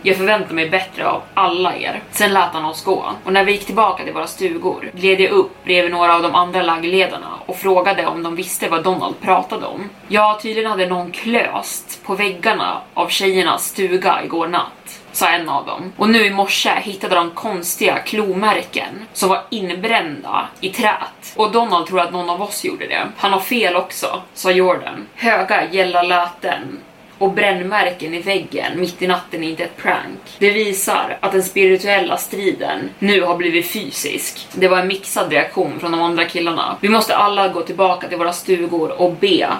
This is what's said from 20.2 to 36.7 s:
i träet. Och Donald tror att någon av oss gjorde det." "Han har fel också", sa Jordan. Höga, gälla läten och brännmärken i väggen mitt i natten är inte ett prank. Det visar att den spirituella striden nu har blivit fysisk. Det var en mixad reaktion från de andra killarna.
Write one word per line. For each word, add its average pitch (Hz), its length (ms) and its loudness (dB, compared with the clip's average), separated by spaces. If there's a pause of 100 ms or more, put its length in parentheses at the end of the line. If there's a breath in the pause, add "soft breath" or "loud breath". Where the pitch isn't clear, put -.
i 185 80 -4
träet. - 680 -4
Och 214 160 2
Donald 196 360 2
tror 185 120 0
att 175 140 0
någon 175 160 -4
av 175 120 -2
oss - 240 -6
gjorde - 220 -6
det." - 160 -2 (140)
"Han 196 160 0
har 190 60 2
fel 190 360 0
också", - 460 -4 (120)
sa - 180 0
Jordan. 180 640 2
Höga, 190 560 0
gälla 180 320 2
läten 180 760 -2 (420)
och 190 120 2
brännmärken 185 800 0
i 170 80 -6
väggen 175 580 -2
mitt 180 220 -4
i 180 60 0
natten 175 360 -2
är 160 60 -4
inte 160 140 -6
ett 170 140 -10
prank. - 420 -4 (200)
Det 202 120 6
visar 202 680 0
att 196 120 -2
den 190 120 2
spirituella 185 720 4
striden - 720 -4 (100)
nu 196 220 4
har 175 160 2
blivit 170 300 0
fysisk. - 840 -6
Det 185 140 4
var 180 120 4
en 185 80 0
mixad 190 440 -2
reaktion 151 480 0
från 170 120 -4
de 165 100 0
andra 170 240 2
killarna. 170 560 -2